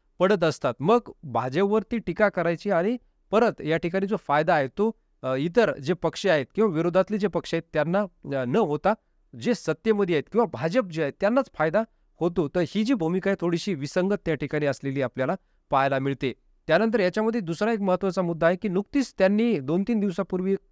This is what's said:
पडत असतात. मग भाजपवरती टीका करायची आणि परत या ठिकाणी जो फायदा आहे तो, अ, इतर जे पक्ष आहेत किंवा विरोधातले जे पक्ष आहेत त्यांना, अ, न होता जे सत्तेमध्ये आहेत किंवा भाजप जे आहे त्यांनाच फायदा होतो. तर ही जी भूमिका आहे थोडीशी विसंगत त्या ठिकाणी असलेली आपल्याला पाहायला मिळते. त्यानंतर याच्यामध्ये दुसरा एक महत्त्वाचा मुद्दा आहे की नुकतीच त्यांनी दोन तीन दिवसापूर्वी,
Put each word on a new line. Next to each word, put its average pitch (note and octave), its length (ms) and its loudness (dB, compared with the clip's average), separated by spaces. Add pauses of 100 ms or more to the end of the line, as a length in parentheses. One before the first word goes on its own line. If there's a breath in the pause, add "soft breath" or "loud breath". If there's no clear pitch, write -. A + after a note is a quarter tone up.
(180)
पडत F3+ 260 4
असतात. C#3+ 360 0
मग G3+ 180 4 (240)
भाजपवरती F#3 760 -2
टीका F#3+ 300 0
करायची E3+ 420 -2
आणि G3 260 0 (340)
परत A3 300 2
या D3+ 160 0
ठिकाणी F3+ 300 -2
जो G3+ 100 -2 (120)
फायदा D#3 260 2
आहे C#3 140 2
तो, G#3+ 220 -2 (320)
अ, C3 120 -2
इतर D#3 440 0
जे D3 140 -2
पक्ष E3+ 340 -4
आहेत D#3 280 2
किंवा G#3 200 0
विरोधातले F3+ 440 0
जे G3 100 0
पक्ष E3+ 260 -6
आहेत E3 80 -2 (100)
त्यांना, E3 280 0 (400)
अ, B2+ 40 -2
न B2+ 120 0
होता F#3 380 0 (460)
जे A3 140 0
सत्तेमध्ये G3 600 0
आहेत C#3+ 180 0
किंवा A3 140 2
भाजप E3 380 -2
जे D#3+ 180 -4
आहे C#3 180 -2
त्यांनाच A#3+ 340 0
फायदा D#3+ 280 0 (380)
होतो. E3+ 280 0
तर F3+ 200 -2
ही G#3 160 0
जी C4 100 2
भूमिका F3+ 360 0
आहे G3 100 0
थोडीशी F3 340 -2
विसंगत F3+ 400 -2 (100)
त्या D#3+ 100 -2
ठिकाणी D3 320 -4
असलेली C#3 360 -2
आपल्याला C3 320 -2 (360)
पाहायला C3+ 280 2
मिळते. C3+ 340 -2 (340)
त्यानंतर G#3+ 340 4
याच्यामध्ये A3 400 0
दुसरा G3 320 -2
एक G#3+ 80 -2
महत्त्वाचा F#3 420 0
मुद्दा E3+ 240 0
आहे F3+ 100 4
की G#3+ 120 -4
नुकतीच G#3 500 -2
त्यांनी G#3 400 4
दोन D3 240 0
तीन A3 180 -2
दिवसापूर्वी, F#3+ 560 -2 (160)